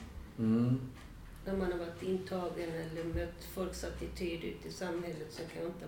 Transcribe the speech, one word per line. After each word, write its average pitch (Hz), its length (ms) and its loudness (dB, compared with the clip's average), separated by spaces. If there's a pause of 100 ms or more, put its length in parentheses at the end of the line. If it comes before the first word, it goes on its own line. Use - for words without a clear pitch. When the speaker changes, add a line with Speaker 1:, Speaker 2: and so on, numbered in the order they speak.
(400)
Speaker 1:
Mm. 120 400 8 (680)
Speaker 2:
När 196 120 2
man 180 140 4
har 175 80 0
varit 170 240 -4
intagen 180 680 2
eller 165 320 -2
mött 170 400 0 (100)
folks 180 300 -2
attityd 170 600 -2
ute - 240 -4
i 165 40 -6
samhället 170 640 -2
som 165 200 -4
kanske 165 140 -2
inte 170 200 -4